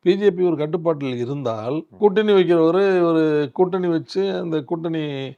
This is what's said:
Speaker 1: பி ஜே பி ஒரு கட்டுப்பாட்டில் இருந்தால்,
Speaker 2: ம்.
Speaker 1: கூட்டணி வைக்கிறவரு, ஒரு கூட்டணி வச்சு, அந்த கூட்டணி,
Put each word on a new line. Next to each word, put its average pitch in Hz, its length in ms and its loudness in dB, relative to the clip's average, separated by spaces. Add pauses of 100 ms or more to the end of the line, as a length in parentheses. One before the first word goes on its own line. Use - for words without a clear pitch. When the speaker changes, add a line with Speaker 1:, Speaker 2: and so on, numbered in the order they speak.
Speaker 1:
பி 175 160 2
ஜே 202 140 2
பி 180 120 -2
ஒரு 170 140 2
கட்டுப்பாட்டில் 151 600 -2
இருந்தால், 123 720 -4
Speaker 2:
ம். - 80 -20
Speaker 1:
கூட்டணி 208 340 2
வைக்கிறவரு, 175 720 4
ஒரு 156 520 2
கூட்டணி 180 340 0
வச்சு, 185 500 -2
அந்த 160 240 -4
கூட்டணி, 165 420 -6 (340)